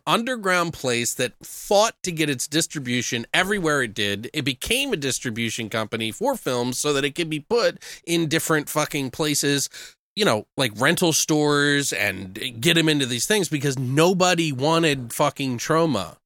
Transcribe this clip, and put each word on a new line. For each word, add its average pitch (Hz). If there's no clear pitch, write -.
underground 190
place 120
that 123
fought -
to 185
get 156
its 127
distribution 123
everywhere 170
it 110
did. 101
It 143
became 240
a 202
distribution 117
company 113
for 254
films 123
so 147
that 139
it 139
could 170
be 156
put 196
in 170
different 151
fucking 143
places, 143
you 208
know, 113
like 123
rental 156
stores 143
and 95
get 165
'em 160
into 143
these 120
things 208
because 139
nobody 165
wanted 139
fucking 139
Troma. 131